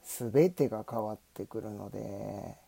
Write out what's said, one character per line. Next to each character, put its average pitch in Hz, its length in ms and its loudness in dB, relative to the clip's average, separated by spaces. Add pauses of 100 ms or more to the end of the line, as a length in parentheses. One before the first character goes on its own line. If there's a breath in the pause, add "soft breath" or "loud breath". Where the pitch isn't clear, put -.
す - 280 -4
べ 147 180 8
て 151 200 2
が 107 200 -2
変 113 140 -2
わ 107 120 -2
っ 107 40 -12 (160)
て 101 100 -8
く 110 160 -6
る 107 100 -8
の 101 200 -8
で 101 680 -6 (120)